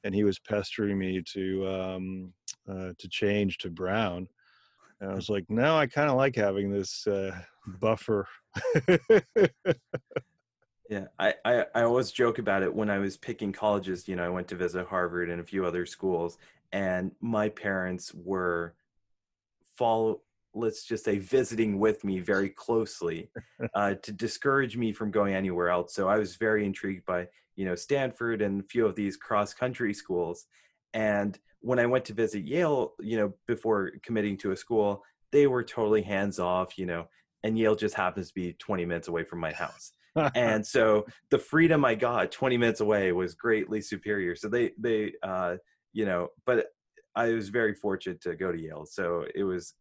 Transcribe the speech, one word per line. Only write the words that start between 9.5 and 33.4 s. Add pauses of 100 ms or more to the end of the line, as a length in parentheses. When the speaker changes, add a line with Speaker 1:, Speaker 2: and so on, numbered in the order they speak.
Speaker 2:
Yeah, (120)
I, (100)
I,
I
always
joke
about
it.
When
I
was
picking
colleges,
you
know,
I
went
to
visit
Harvard
and
a
few
other
schools, (340)
and
my
parents
were (1000)
follow-, (320)
let's
just
say,
visiting
with
me
very
closely, (220)
Speaker 1:
<laughs>
Speaker 2:
uh,
to
discourage
me
from
going
anywhere
else.
So
I
was
very
intrigued
by, (260)
you
know,
Stanford
and
a
few
of
these
cross-country
schools. (480)
And (220)
when
I
went
to
visit
Yale,
you
know, (140)